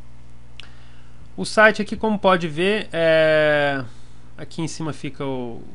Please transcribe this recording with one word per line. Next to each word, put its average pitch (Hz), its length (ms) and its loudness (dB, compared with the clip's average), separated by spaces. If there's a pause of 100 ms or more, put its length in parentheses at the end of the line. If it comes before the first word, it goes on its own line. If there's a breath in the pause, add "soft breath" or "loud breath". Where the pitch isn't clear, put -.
(1400 loud breath)
O 190 100 -4
site 214 360 6
aqui, 208 140 -4
como 214 240 0
pode 185 280 4
ver, 185 440 -2
é, 156 920 4 (540 loud breath)
aqui 160 240 -8
em 160 60 -2
cima 156 260 -4
fica - 320 -6
o, 127 380 -6 (120)